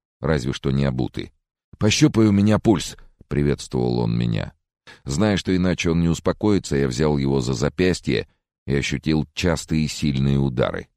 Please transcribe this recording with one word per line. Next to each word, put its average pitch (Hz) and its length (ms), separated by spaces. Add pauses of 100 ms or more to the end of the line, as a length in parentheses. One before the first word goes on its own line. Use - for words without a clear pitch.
(200)
Разве 69 320
что 69 200
не 69 140
обутый. 64 460 (460)
"Пощупай 110 480
у 104 60
меня 101 260
пульс", - 380 (320)
приветствовал 65 720
он 57 180
меня. 55 360 (500)
Зная, 95 320
что 95 180
иначе 90 360
он 82 100
не 85 80
успокоится, 90 680
я 69 140
взял 73 280
его 67 240
за 64 140
запястье 71 720 (400)
и 67 80
ощутил 71 600
частые 80 540
сильные 69 500
удары. 60 580